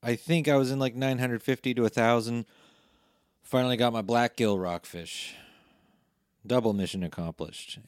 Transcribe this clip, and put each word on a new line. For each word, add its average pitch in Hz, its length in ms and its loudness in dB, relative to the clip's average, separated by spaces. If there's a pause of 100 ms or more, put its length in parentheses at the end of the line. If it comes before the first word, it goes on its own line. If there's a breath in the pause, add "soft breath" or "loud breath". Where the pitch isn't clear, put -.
I 120 140 -2
think 156 320 0
I 147 80 4
was 131 160 2
in, 135 80 -2
like, 127 160 -2
nine 131 240 -2
hundred 123 240 -2
fifty 127 300 0
to 120 100 4
a 110 60 4
thousand. 117 560 2 (960 soft breath)
Finally 127 340 0
got 120 140 4
my 113 100 -2
black 117 360 0
gill 107 200 2
rockfish. 87 800 -8 (1080 soft breath)
Double 113 280 2
mission 95 300 -2
accomplished. 82 840 -10